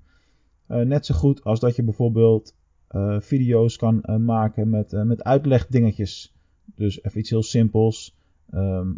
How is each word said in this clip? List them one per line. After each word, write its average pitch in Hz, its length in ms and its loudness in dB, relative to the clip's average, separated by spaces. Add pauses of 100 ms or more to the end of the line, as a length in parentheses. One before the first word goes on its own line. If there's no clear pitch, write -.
(640)
Eh, 120 160 -2
net 135 240 0
zo - 100 -2
goed 139 280 0
als 110 160 0
dat 123 160 0
je 117 80 -2
bijvoorbeeld, 113 720 2 (320)
eh, 104 320 -4
video's 120 580 0
kan, 113 260 2
eh, 107 120 -2
maken 110 540 0
met, 107 240 -2
eh, 104 100 -2
met 113 200 -2
uitlegdingetjes. 123 1120 0 (420)
Dus 101 280 -4
even - 160 -6
iets 110 100 -8
heel 113 140 0
simpels. 110 720 0 (340)
Ehm, 92 380 -4 (100)